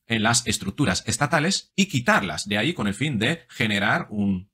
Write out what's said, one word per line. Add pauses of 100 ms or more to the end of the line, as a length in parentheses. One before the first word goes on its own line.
en
las
estructuras
estatales
y
quitarlas
de
ahí
con
el
fin
de
generar
un